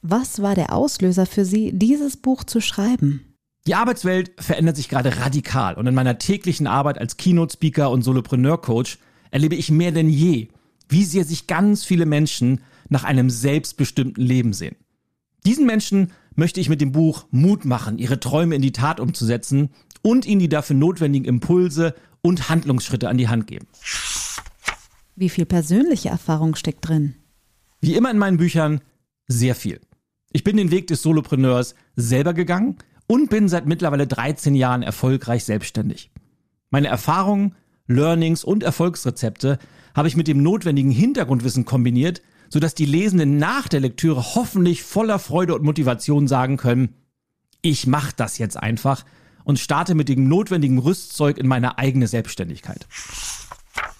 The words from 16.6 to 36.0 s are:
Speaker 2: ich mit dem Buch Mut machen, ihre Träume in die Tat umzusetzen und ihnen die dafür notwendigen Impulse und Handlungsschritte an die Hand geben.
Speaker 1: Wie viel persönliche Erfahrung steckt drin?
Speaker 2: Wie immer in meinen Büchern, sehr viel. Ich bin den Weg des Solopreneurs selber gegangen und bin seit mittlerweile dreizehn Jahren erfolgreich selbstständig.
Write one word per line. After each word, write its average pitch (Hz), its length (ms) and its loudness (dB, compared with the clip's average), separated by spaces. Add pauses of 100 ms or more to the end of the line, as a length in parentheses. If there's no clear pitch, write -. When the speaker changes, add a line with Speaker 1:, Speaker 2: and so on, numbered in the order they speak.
Speaker 2:
ich 135 80 -2
mit 156 100 0
dem 139 140 0
Buch 160 360 2
Mut 165 360 2
machen, 113 320 -2
ihre 123 240 -2
Träume 156 340 0
in 139 60 0
die 135 100 2
Tat 139 300 -2
umzusetzen 123 680 -2 (300)
und 240 240 2
ihnen 202 140 2
die 175 80 2
dafür 147 300 0
notwendigen 147 480 2
Impulse 165 680 2 (280)
und 170 260 0
Handlungsschritte 131 600 0
an 123 80 0
die 123 100 2
Hand 113 200 0
geben. - 200 -14 (1500)
Speaker 1:
Wie 185 120 0
viel 170 160 -2
persönliche 190 640 0
Erfahrung 160 480 -2
steckt - 320 -8
drin? 147 280 0 (680)
Speaker 2:
Wie - 140 2
immer 247 160 2
in 214 60 2
meinen 196 200 2
Büchern, 156 420 0 (480)
sehr 123 280 0
viel. - 260 -8 (500)
Ich - 140 -2
bin 208 100 2
den 190 160 2
Weg 185 160 0
des 151 140 -2
Solopreneurs 131 720 0 (220)
selber 131 360 0
gegangen 180 440 -2 (300)
und 254 220 4
bin 208 200 4
seit 165 160 -2
mittlerweile 147 420 0
dreizehn 139 480 0
Jahren 127 280 2
erfolgreich 123 600 -2
selbstständig. - 680 -4 (580)